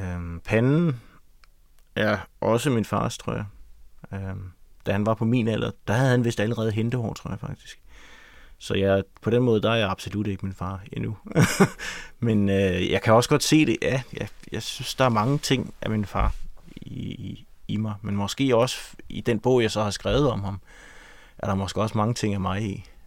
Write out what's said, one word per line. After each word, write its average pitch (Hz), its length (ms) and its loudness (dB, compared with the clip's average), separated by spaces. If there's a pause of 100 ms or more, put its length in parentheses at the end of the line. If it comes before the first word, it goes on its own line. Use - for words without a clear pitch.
Øhm, 87 380 -8
panden 131 600 2 (960)
er 104 220 2 (220)
også 117 300 2
min 113 140 2
fars, 113 340 -2
tror 113 160 -6
jeg. 113 100 -6 (760)
Øhm, 95 300 -10 (360)
da 95 60 0
han 101 140 0
var 110 80 2
på 110 100 -2
min 113 240 2
alder, 113 220 0 (180)
der 104 60 0
havde 131 160 4
han 123 140 4
vist 117 160 0
allerede 110 320 0
hentehår, 117 420 -2
tror - 160 -10
jeg - 100 -8
faktisk. - 400 -12 (800)
Så - 160 -6
jeg, 98 280 4 (200)
på 110 80 -2
den 120 120 4
måde, 113 200 4
der 107 80 2
er 117 60 2
jeg 107 140 0
absolut 104 360 -4
ikke 98 200 -4
min 95 80 -6
far 95 260 -6 (120)
endnu. 110 240 -6 (540)
<laughs> - 500 -14
Men, 101 280 4
øh, 95 420 2
jeg 95 120 0
kan 113 120 4
også 120 140 6
godt 147 140 4
se 160 240 6
det. 117 160 2
Ja, 127 200 0 (180)
jeg, - 80 -6 (240)
jeg 110 100 -4
synes, - 320 -8
der 135 100 2
er 127 40 6
mange 117 300 2
ting - 420 -2
af - 100 -4
min 107 140 0
far 104 300 0 (420)
i, - 240 -12 (100)
i, - 360 -12 (220)
i 104 80 -4
mig. 107 260 -4
Men 104 140 -4
måske 117 400 0
også 123 200 2 (320)
i - 120 -8
den 110 200 0
bog, 127 220 4
jeg 110 80 2
så 107 120 -2
har 104 80 -2
skrevet 120 400 0
om 101 140 -2
ham, 98 160 -6 (800)
er - 80 -6
der 101 80 0
måske 95 260 -2
også 110 180 0
mange 110 160 2
ting 104 200 -2
af 101 60 -2
mig 95 240 -2
i. 98 200 -6 (220)